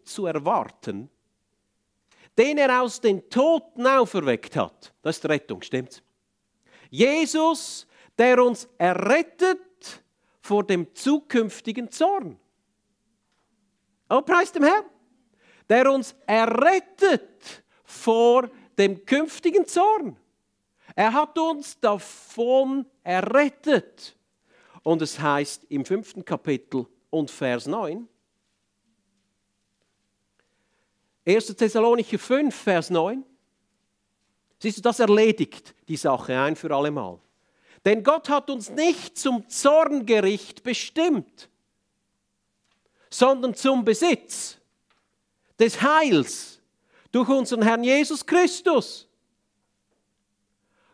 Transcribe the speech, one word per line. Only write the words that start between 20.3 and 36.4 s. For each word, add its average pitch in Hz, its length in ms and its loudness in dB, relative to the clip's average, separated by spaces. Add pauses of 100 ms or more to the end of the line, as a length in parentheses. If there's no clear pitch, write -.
Er 220 180 2
hat 302 240 -2
uns 320 420 -4
davon 254 1040 -2 (180)
errettet. 240 1120 -2 (680)
Und 160 180 0
es 147 180 -8
heißt 143 500 -4
im 139 160 -6
fünften 190 400 -8
Kapitel 135 600 -6 (220)
und 156 200 -4
Vers 123 380 -6
neun, 202 400 -8 (3250)
Erster 208 320 0
Thessalonicher 226 640 0
fünf, 269 380 -2
Vers 175 340 -2
neun, 185 340 -2 (1300)
siehst 214 220 -6
du, - 20 -16
das 233 180 -2
erledigt 214 760 2 (120)
die 160 80 -6
Sache 131 400 -2
ein 143 200 0